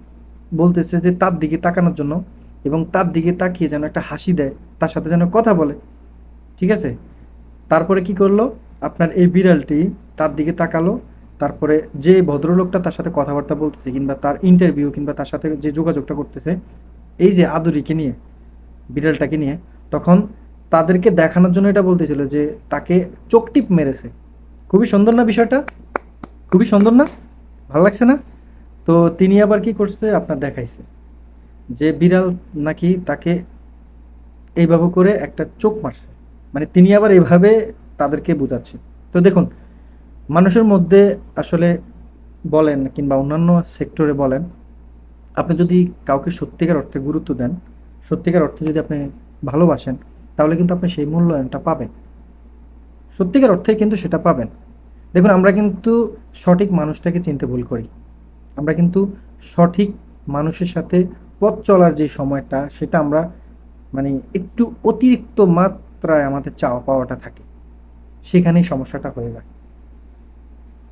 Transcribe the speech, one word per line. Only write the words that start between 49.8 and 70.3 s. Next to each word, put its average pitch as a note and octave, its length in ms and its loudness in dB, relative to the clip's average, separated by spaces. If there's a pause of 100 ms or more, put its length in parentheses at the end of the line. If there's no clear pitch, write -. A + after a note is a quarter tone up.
তাহলে D#3 220 0
কিন্তু F3+ 180 0
আপনি F3 140 -4
সেই D3+ 180 -6
মূল্যায়নটা D3+ 520 -2
পাবেন, C#3 320 -6 (1300)
সত্যিকার G#3+ 360 2
অর্থে F3 200 0
কিন্তু G#3+ 220 0
সেটা F#3 220 -4
পাবেন। C3+ 300 -2 (640)
দেখুন, F3+ 160 6
আমরা F#3 220 4
কিন্তু G#3 400 -2 (420)
সঠিক F3+ 380 2
মানুষটাকে E3 480 -2
চিনতে D3 260 -6
ভুল B2 160 -6
করি। A#2 240 -8 (720)
আমরা D#3 180 -4
কিন্তু F3 260 2 (520)
সঠিক F3 360 2 (400)
মানুষের D#3 460 -4
সাথে E3+ 240 -2 (400)
পথ G#3 160 0 (120)
চলার F3+ 280 6
যে D3+ 140 -2
সময়টা, C#3 500 -6 (140)
সেটা - 260 -4
আমরা, D3+ 220 0 (720)
মানে, C3+ 160 -4 (260)
একটু F3+ 280 -4 (220)
অতিরিক্ত A#3+ 560 0 (180)
মাত্রায় D#3+ 720 -2
আমাদের C#3 260 -8
চাওয়া B2 240 -4
পাওয়াটা B2+ 360 -4
থাকে, - 260 -18 (840)
সেখানেই F3 460 2
সমস্যাটা C3+ 380 -8
হয়ে A#2 220 -10
যায়। A2+ 160 -18 (1400)